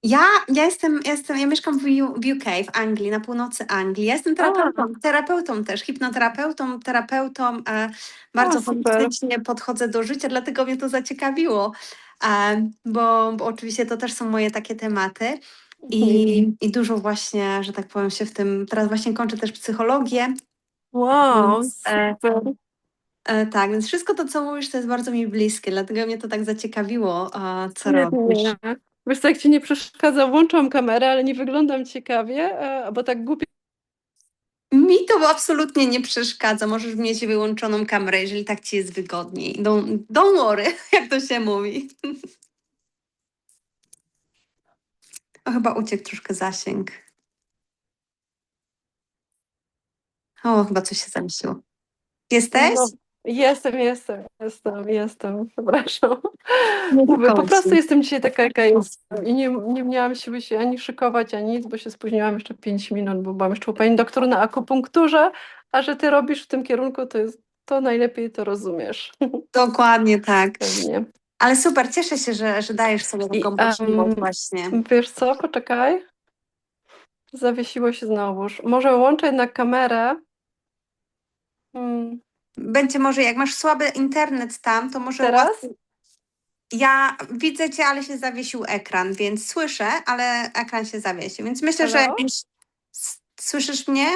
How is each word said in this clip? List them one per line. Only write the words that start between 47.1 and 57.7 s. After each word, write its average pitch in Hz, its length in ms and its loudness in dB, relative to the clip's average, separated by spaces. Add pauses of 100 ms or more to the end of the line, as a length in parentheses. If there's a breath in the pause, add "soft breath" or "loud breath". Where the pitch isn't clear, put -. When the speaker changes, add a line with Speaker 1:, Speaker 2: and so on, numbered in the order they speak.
Speaker 1:
O, 220 200 4
chyba 196 180 -2
coś - 220 -8
się - 60 -16
zawiesiło. 180 440 -8 (760)
Jesteś? 247 460 4
Speaker 2:
No, 247 100 4 (380)
jestem, 262 540 2
jestem, 240 460 -4 (160)
jestem, 208 480 -8
jestem, 214 580 -4
przepraszam. 240 680 2 (760 loud breath)
Speaker 1:
Nie 269 120 8
Speaker 2:
Mówię, 254 220 6
po 233 60 8
Speaker 1:
szkodzi. 214 160 4
Speaker 2:
prostu 381 260 6